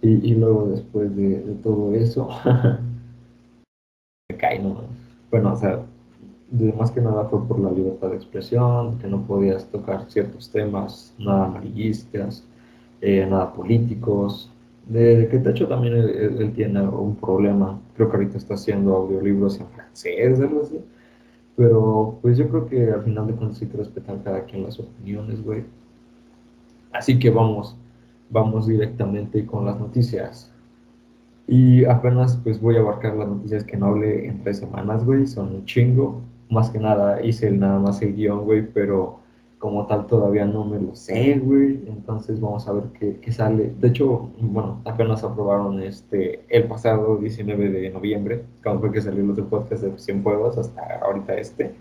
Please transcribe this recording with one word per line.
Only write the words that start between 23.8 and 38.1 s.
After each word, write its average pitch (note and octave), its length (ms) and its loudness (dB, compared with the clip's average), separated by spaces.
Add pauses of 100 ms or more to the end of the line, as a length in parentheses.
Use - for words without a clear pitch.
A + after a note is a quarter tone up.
cada F#2+ 220 -6
quien G2 180 -10
las - 180 -10
opiniones, G#2+ 640 -10
güey. A2 180 -6 (1300)
Así B2 260 2
que A#2+ 120 6
vamos, G#2+ 460 0 (540)
vamos A2 360 0
directamente G#2 800 -2
con G2+ 200 -4
las G2+ 120 -4
noticias. - 720 -4 (960)
Y B2+ 380 8
apenas, B2 540 4
pues, A2 220 -2
voy A#2 160 4
a A2+ 40 4
abarcar G#2 340 0
las G#2 140 -2
noticias G#2 360 -4
que - 120 -10
no G2 100 2
hablé G#2 400 0
en G2 160 -8
tres G2+ 160 -4
semanas, G2+ 460 -4
güey, C3+ 220 2
son G2 280 -6
un - 120 -10
chingo. B2 560 2 (260)
Más A2+ 220 0
que A2 80 -6
nada G#2 440 2
hice A2+ 260 0
el, G2 120 2
nada G2 180 2
más G2 240 0
el G2+ 120 -2